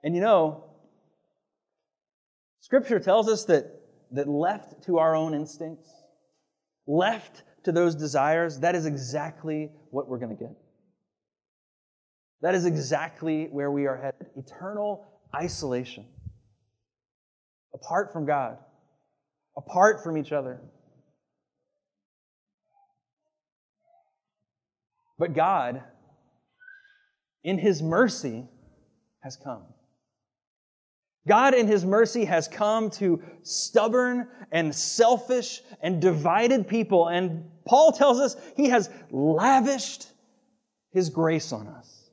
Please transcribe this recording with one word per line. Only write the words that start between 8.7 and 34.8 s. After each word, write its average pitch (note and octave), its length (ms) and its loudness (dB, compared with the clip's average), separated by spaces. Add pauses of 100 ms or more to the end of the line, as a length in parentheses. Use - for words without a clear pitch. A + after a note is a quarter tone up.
is E3 100 -2
exactly D3+ 840 -8 (180)
what C3 180 -6
we're B2+ 120 -8
gonna A2+ 160 -10
get. A2+ 200 -16 (1900)
That F3 140 0
is F3+ 100 0
exactly D#3 880 -4
where C#3+ 200 -4
we C#3+ 160 -2
are C3 100 -4
headed. C3+ 300 -12 (100)
Eternal G3+ 680 -10 (280)
isolation. B2+ 680 -8 (1700)
Apart G3 400 -6
from D#3+ 120 -6
God. C3+ 320 -2 (1000)
Apart F#3+ 460 2
from E3 140 -6
each C#3+ 140 -6
other. C3 300 -6 (4000)
But E3 160 -2
God, C#3 480 0 (1600)
in F#3 140 -2
His E3+ 240 0
mercy, D#3+ 680 -2 (720)
has C3+ 140 -16
come. A#2 280 -16 (1600)
God, B3 260 6
in A#3+ 140 4
His G#3 160 4
mercy, A3 400 2
has E3 240 0
come G#3+ 440 -2
to F3 300 0 (220)
stubborn B3 840 0 (240)
and D#3+ 200 0
selfish - 880 0 (200)